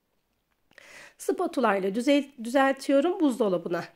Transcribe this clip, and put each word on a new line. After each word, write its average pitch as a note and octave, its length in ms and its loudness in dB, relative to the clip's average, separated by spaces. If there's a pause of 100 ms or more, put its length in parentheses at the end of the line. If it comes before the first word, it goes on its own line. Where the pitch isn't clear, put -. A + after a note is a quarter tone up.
(1200)
Spatula E4 580 -2
ile F#3+ 180 -2
düzel-, C4+ 500 0
düzeltiyorum. C#4 760 2
Buzdolabına F#3 640 0 (120)